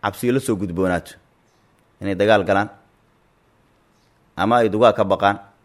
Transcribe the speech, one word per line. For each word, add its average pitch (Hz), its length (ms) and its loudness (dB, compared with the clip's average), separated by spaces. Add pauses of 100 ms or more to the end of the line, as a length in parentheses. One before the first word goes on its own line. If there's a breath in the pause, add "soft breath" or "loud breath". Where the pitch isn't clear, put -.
cabsiyo 110 300 -4
la 135 60 0
soo 123 160 -2
gudboonaato, 90 560 -4 (880)
inay 98 140 -6
dagaal 101 320 2
galaan, 101 220 0 (1700)
ama 107 240 0
ay 110 80 2
dugaa 107 240 4
ka 110 100 -2
baqaan 98 340 0 (280)